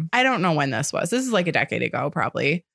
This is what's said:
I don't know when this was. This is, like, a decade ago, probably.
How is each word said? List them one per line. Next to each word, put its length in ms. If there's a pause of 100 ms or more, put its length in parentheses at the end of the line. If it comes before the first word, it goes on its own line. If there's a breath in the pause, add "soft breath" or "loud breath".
(140)
I 80
don't 220
know 100
when 160
this 240
was. 160
This 160
is, 60
like, 160
a 40
decade 300
ago, 300
probably. 640